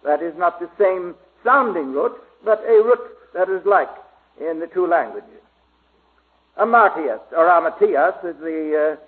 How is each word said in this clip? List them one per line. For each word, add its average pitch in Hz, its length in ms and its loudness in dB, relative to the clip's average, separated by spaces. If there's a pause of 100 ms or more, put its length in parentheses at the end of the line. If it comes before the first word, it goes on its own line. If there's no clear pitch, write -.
That 147 180 -2
is 170 160 -8
not 175 220 -2
the 175 180 -10
same 185 380 0 (280)
sounding 214 500 0
root, 165 200 -2 (300)
but 214 200 0
a 220 200 4
root 240 160 4 (340)
that 185 160 -2
is 190 160 -4
like 190 240 2 (500)
in 160 200 -8
the 165 80 -8
two 180 200 -2
languages. 165 420 -2 (1300)
Amartias, 190 640 2 (160)
or 165 140 4
amatias, 170 640 2 (100)
is 170 160 -8
the 156 580 -2 (100)